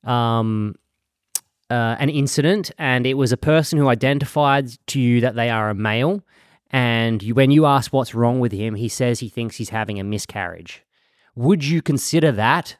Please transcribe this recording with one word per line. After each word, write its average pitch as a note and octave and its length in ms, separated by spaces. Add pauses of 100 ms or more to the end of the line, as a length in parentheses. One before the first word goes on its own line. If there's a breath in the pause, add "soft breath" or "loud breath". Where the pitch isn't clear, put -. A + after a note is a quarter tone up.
um, A2+ 720 (920)
uh, A#2 300
an C#3+ 100
incident D3+ 680
and B2+ 260
it C3 80
was C3 180
a B2 60
person D#3 400
who C#3 120
identified C#3 800 (180)
to C#3 120
you A#2+ 220
that A#2 140
they A#2 160
are A2 180
a G#2 60
male, A#2 480 (480 soft breath)
and A#2 520
you, A2 120
when C3+ 160
you D#3 160
ask C#3 260
what's C3 220
wrong A#2+ 240
with A#2+ 120
him, G#2+ 240
he A2 140
says B2 300
he A2+ 100
thinks A#2 280
he's A2 120
having G#2+ 300
a F#2+ 40
miscarriage. F#2 800 (520)
Would D3 300
you D#3+ 160
consider D#3 520
that B2 460